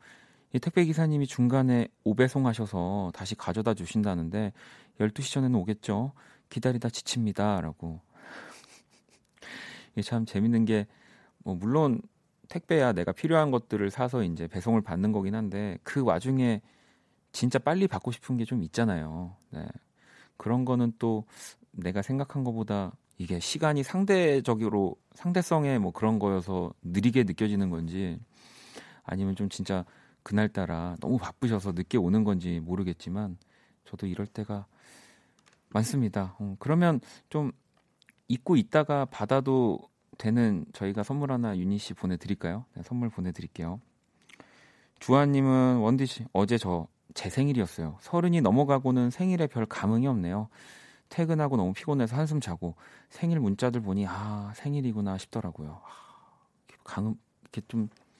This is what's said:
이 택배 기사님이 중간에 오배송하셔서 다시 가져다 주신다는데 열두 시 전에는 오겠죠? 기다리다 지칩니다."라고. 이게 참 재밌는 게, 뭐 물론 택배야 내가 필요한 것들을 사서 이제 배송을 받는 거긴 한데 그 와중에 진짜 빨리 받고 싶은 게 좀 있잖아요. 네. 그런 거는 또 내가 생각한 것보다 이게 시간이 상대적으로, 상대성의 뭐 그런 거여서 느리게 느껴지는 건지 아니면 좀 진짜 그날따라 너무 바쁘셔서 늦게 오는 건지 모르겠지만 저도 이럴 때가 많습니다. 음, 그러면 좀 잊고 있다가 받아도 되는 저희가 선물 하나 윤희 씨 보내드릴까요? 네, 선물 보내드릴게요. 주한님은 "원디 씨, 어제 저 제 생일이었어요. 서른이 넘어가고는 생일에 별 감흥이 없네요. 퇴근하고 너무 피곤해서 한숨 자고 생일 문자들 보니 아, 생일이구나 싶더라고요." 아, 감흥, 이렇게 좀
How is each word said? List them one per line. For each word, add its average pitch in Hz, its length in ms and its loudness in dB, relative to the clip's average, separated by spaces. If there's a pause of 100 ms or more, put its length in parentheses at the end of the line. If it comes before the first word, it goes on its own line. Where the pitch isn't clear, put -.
(540)
이 127 60 0
택배 170 260 2
기사님이 156 420 2
중간에 123 600 2 (160)
오배송하셔서 107 1080 2
다시 98 220 -10
가져다 107 380 0
주신다는데 98 800 -2 (460)
열두 107 220 0
시 135 120 -6
전에는 127 260 2
오겠죠? 107 540 -2 (360)
기다리다 123 400 -2
지칩니다."라고. 95 1120 -2 (1900)
이게 110 100 -4
참 113 220 -2
재밌는 113 400 2
게, 107 220 2 (520)
뭐 92 160 -6
물론 123 460 2 (480)
택배야 147 440 2
내가 87 180 0
필요한 156 400 2
것들을 107 380 0
사서 123 340 -2
이제 82 240 -4
배송을 110 340 0
받는 95 300 0
거긴 101 240 -2
한데 101 480 -4
그 139 200 -2
와중에 117 580 2 (720)
진짜 127 280 0
빨리 185 280 2
받고 123 240 -6
싶은 123 260 -6
게 117 80 -2
좀 117 180 -2
있잖아요. 87 720 -2 (140)
네. 78 160 -10 (720)
그런 123 280 0
거는 123 340 2
또 110 260 0 (460)
내가 92 300 -4
생각한 135 420 -4
것보다 107 500 -4 (240)
이게 87 220 -4
시간이 151 440 0
상대적으로, 131 1120 2 (200)
상대성의 160 640 2
뭐 95 120 0
그런 110 280 2
거여서 95 520 0 (120)
느리게 110 400 4
느껴지는 98 460 0
건지 85 500 -4 (840)
아니면 95 320 -2
좀 101 140 -2
진짜 95 340 -4 (400)
그날따라 90 760 -2
너무 127 180 0
바쁘셔서 104 540 -2
늦게 90 260 -2
오는 101 260 4
건지 90 360 0
모르겠지만 90 800 -6 (480)
저도 - 220 -10
이럴 95 200 -6
때가 104 400 -8 (1040)
많습니다. 107 720 0
음, 101 180 -4
그러면 160 400 4 (300)
좀 151 220 -2 (760)
잊고 - 280 2
있다가 143 500 2
받아도 131 760 2 (380)
되는 110 560 2
저희가 101 300 -4
선물 139 280 -2
하나 117 260 -2
윤희 95 200 0
씨 104 160 -10
보내드릴까요? 92 720 -4 (100)
네, 85 80 -12
선물 120 260 -4
보내드릴게요. 90 680 -8 (1200)
주한님은 131 760 4
"원디 123 280 2
씨, 117 280 -8
어제 101 240 2
저 90 300 -2 (260)
제 - 160 -8
생일이었어요. 110 720 -2
서른이 170 420 2
넘어가고는 127 680 4
생일에 180 380 0
별 113 180 -2
감흥이 113 400 0
없네요. 107 440 -2 (600)
퇴근하고 156 480 0
너무 95 160 2
피곤해서 127 420 -2
한숨 151 240 0
자고 85 360 -6 (340)
생일 170 300 0
문자들 117 420 0
보니 98 260 0
아, 104 480 -6
생일이구나 110 640 -2
싶더라고요." 82 640 -8
아, - 640 -20 (380)
감흥, 107 320 -4 (260)
이렇게 - 260 -12
좀 110 220 -2 (300)